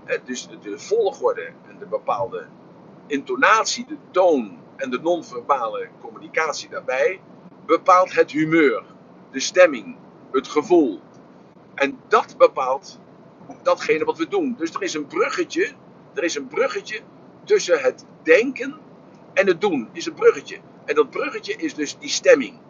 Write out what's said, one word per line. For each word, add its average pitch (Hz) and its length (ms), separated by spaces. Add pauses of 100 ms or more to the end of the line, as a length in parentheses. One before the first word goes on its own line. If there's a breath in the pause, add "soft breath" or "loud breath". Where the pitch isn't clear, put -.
Hè, - 220
dus 123 220
de, 110 120
de 101 200
volgorde 123 640 (220)
en - 120
de 98 60
bepaalde 95 600 (600)
intonatie, 180 800
de 156 100 (140)
toon 139 460 (180)
en 135 140
de 123 100
non-verbale 123 880 (140)
communicatie 156 680
daarbij 135 520 (440)
bepaalt 180 480
het 165 180
humeur, 156 520 (480)
de - 80
stemming, 131 560 (360)
het 135 160
gevoel. 147 520 (760)
En 139 320
dat 240 300
bepaalt 135 600 (640)
datgene 156 420
wat 151 120
we 165 100
doen. 165 300
Dus 165 160
er - 100
is 170 100
een 151 140
bruggetje, 185 640 (420)
er 147 100
is 165 120
een 139 120
bruggetje 202 520 (440)
tussen 175 380
het - 240 (180)
denken 247 560 (540)
en 196 140
het 170 140
doen. 147 300
Is 170 140
een 156 80
bruggetje. - 440 (280)
En 147 100
dat 147 140
bruggetje 214 460
is 151 200
dus 147 220
die 285 120
stemming. 143 500 (100)